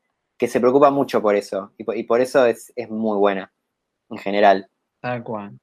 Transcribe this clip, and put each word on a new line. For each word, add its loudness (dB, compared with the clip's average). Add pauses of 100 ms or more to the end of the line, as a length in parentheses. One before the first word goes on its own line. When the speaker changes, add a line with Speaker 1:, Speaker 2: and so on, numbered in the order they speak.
(380)
Speaker 1:
que -2
se -2
preocupa 6
mucho -2
por 2
eso, -8
y -16
po-, -4
y -6
por 0
eso 2
es, -2
es -10
muy -4
buena, 0 (560)
en -14
general. 2 (320)
Speaker 2:
Tal -8
cual. -12